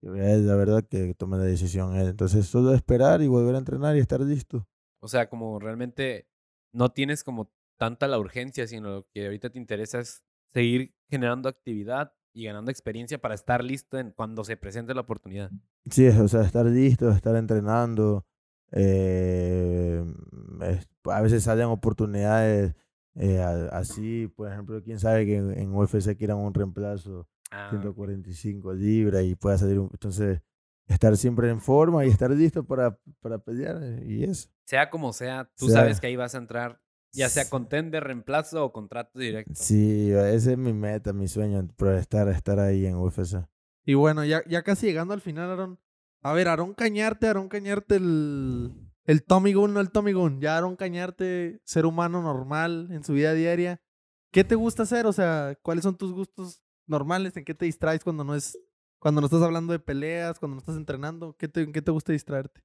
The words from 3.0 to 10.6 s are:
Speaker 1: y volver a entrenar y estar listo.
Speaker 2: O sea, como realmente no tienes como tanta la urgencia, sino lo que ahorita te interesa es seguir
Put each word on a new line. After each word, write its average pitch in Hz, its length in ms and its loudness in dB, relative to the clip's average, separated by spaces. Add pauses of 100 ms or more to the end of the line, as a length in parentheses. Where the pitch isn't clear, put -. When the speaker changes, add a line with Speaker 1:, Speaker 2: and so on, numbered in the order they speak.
Speaker 1:
y 151 60 2
volver 123 300 4
a - 20 0
entrenar 135 380 -2
y - 20 4
estar 131 220 2
listo. 139 480 -4 (340)
Speaker 2:
O 107 60 -16
sea, 117 200 0
como 110 300 -8
realmente 120 720 -8 (440)
no 123 200 4
tienes 139 320 -4
como 117 260 -10 (300)
tanta 120 260 -2
la 131 140 0
urgencia, 123 480 -8
sino 107 220 -12
lo 98 220 -12
que 101 140 -8
ahorita 104 240 -8
te - 80 -16
interesa 110 400 -8
es - 240 -12 (300)
seguir 123 420 0 (160)